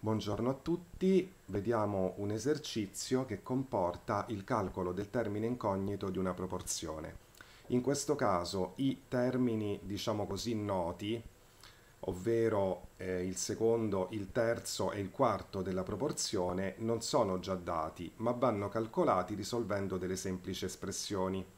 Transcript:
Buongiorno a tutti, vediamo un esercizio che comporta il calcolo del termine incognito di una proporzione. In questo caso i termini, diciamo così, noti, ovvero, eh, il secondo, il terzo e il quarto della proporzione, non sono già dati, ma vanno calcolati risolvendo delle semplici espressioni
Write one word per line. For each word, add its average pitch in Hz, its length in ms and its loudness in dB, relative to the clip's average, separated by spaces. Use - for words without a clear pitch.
Buongiorno 104 460 0
a 135 100 -2
tutti, 185 720 2
vediamo 101 680 2
un 101 140 -2
esercizio 117 920 0
che 104 180 -6
comporta 101 840 0
il 101 160 -4
calcolo 92 480 0
del 101 160 -4
termine 107 380 0
incognito 101 640 0
di 92 80 -2
una 92 160 2
proporzione. 82 800 -6
In 123 120 4
questo 123 340 0
caso 92 640 2
i 135 320 0
termini, 123 760 2
diciamo 101 440 -2
così, 98 280 -2
noti, 101 640 0
ovvero, 101 880 2
eh, 92 260 -2
il 92 120 -2
secondo, 110 760 2
il 104 200 -6
terzo 113 640 0
e 104 80 -4
il 95 100 -2
quarto 101 520 0
della 92 220 0
proporzione, 98 960 0
non 113 200 0
sono 104 380 4
già 92 160 -2
dati, 85 640 -4
ma 117 160 0
vanno 117 360 2
calcolati 113 680 2
risolvendo 98 640 -2
delle 92 200 -2
semplici 92 500 -4
espressioni 95 760 -2